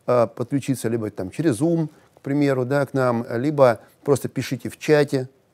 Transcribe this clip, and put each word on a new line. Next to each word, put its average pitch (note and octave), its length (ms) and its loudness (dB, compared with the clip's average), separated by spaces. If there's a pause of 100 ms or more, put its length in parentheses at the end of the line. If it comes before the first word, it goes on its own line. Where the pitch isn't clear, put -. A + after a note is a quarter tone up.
э, A#2+ 200 2
подключиться B2 640 -4
либо A2+ 200 -4
там F#2 200 -8
через D3 280 -2
Zoom, D#3+ 300 0 (280)
к - 40 -20
примеру, C#3 460 0
да, C#3+ 180 0
к - 80 -10
нам, B2 380 0
либо B2+ 480 2 (240)
просто C3+ 260 0
пишите B2 400 -6
в - 100 -16
чате C#3+ 500 2 (260)